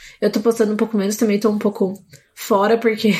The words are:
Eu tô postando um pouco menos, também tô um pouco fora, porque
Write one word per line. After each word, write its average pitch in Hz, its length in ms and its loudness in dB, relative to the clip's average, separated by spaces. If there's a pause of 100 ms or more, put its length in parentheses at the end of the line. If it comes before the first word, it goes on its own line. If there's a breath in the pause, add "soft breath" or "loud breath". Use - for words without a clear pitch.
(220 loud breath)
Eu 208 100 0
tô 220 80 0
postando 226 320 0
um 214 60 -2
pouco 220 180 -2
menos, 202 220 -2
também 208 200 2
tô 208 120 0
um 208 100 -2
pouco 202 340 -2 (400 soft breath)
fora, 214 440 0
porque 220 420 0